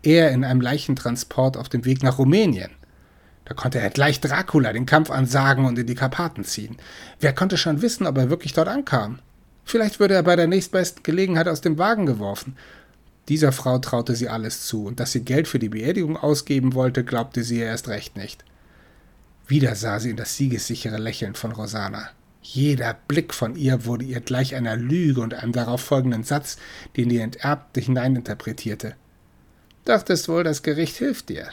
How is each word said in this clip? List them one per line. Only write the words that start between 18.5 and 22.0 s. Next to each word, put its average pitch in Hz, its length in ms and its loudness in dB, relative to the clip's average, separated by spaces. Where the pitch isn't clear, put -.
Wieder 131 280 2
sah 107 240 -4
sie 117 120 -4
in 107 60 -6
das - 180 -8
siegessichere 117 600 -4
Lächeln 110 360 -6
von 110 180 -8
Rosanna. 104 580 -8